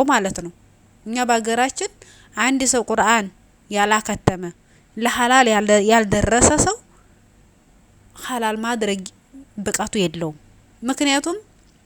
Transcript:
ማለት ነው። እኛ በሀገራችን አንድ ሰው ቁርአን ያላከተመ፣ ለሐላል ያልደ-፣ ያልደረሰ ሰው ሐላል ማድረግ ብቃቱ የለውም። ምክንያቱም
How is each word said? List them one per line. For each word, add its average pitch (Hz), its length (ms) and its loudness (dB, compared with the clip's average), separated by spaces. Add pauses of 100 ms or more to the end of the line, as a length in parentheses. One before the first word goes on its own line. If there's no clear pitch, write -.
ማለት 214 340 0
ነው። 170 120 -12 (540)
እኛ 226 200 -6
በሀገራችን 233 680 -2 (460)
አንድ 254 280 0
ሰው 240 180 0
ቁርአን 220 420 2 (460)
ያላከተመ፣ 202 720 0 (540)
ለሐላል 247 500 4
ያልደ-፣ 208 380 4
ያልደረሰ 220 720 2
ሰው 370 180 -2 (1400)
ሐላል 226 420 -4
ማድረግ 220 440 -4 (560)
ብቃቱ 208 400 -4
የለውም። 165 400 -2 (440)
ምክንያቱም 285 560 0 (480)